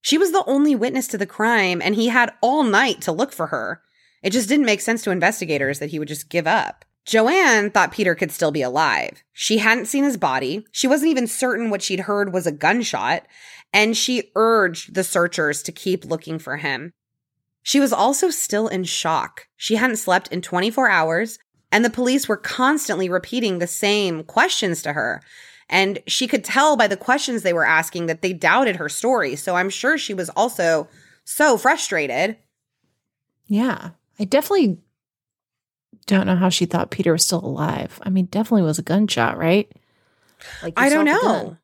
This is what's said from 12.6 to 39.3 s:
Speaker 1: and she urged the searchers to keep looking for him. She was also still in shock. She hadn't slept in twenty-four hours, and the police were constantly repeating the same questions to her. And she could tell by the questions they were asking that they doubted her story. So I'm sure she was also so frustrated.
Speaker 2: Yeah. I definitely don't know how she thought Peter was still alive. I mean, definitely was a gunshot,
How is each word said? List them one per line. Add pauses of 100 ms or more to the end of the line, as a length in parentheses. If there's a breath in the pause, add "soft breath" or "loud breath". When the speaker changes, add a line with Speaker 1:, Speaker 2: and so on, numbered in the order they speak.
Speaker 1:
and
she
urged
the
searchers
to
keep
looking
for
him. (720)
She
was
also
still
in
shock.
She
hadn't
slept
in
twenty-four
hours, (320)
and
the
police
were
constantly
repeating
the
same
questions
to
her. (480 loud breath)
And
she
could
tell
by
the
questions
they
were
asking
that
they
doubted
her
story.
So
I'm
sure
she
was
also (340 soft breath)
so
frustrated. (1120)
Speaker 2:
Yeah. (280)
I
definitely (1300)
don't
know
how
she
thought
Peter
was
still
alive.
I
mean,
definitely
was
a
gunshot,